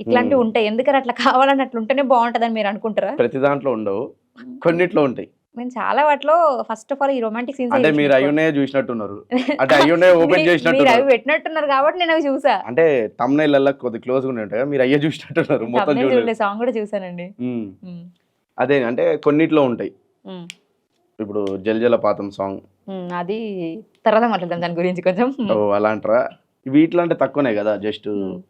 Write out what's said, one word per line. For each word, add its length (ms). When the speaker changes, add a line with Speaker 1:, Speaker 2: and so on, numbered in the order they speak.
Speaker 1:
ఇట్లాంటివి 340
Speaker 2:
మ్మ్. 100
Speaker 1:
ఉంటాయి. 220
ఎందుకని 300
అట్లా 160
కావాలని 500
అట్లా 180
ఉంటేనే 220
బాగుంటదని 520
మీరు 140
అనుకుంటారా? 460
Speaker 2:
ప్రతి 240
దాంట్లో 340
ఉండవు, 380
కొన్నిట్లో 400
ఉంటాయి. 260
Speaker 1:
నేను 100
చాలా 360
వాటిలో 680
first 220
of 80
all 80
ఈ 100
రొమాంటిక్ 360
సీన్స్ 180
Speaker 2:
అంటే 160
మీరు 220
అయి 160
ఉన్నాయే 220
చూసినట్టున్నారు. 760
అంటే 140
అయి 180
ఉన్నాయే 200
ఓపెన్ 180
Speaker 1:
<laughs> 0
మీ-, 60
మీరు 140
Speaker 2:
చేసినట్టున్నారు. 500
Speaker 1:
అవి 100
పెట్టినట్టున్నారు 560
కాబట్టి 320
నేను 140
అవి 160
చూసా. 380
Speaker 2:
అంటే 420
థంబ్‌నెయిల్లల్లా 500
కొద్ది 280
క్లోజ్‌గా 300
ఉండే 140
ఉంటాయి 200
కదా, 80
మీరు 120
అయ్యే 140
చూసినట్టున్నారు 680
మొత్తం 140
Speaker 1:
థంబ్‌నెయిల్ 260
Speaker 2:
చూడలేదు. 160
Speaker 1:
చూడలేదు, 180
సాంగ్ 200
కూడా 120
చూసానండి. 680
Speaker 2:
మ్మ్. 320
Speaker 1:
మ్మ్. 200
Speaker 2:
అదే 260
అంటే 320
కొన్నిట్లో 460
ఉంటాయి. 300
Speaker 1:
మ్మ్. 200
Speaker 2:
ఇప్పుడు 360
జల్ 240
జల 160
పాతం 340
సాంగ్. 300
Speaker 1:
మ్మ్. 260
అది 240
తర్వాత 160
మాట్లాడదాం 400
దాని 120
గురించి 280
కొంచెం. 320
Speaker 2:
ఓ 200
అలా 200
అంటారా? 380
వీటిలో 340
అంటే 120
తక్కువనే 400
కదా, 220
just 320
Speaker 1:
మ్మ్. 420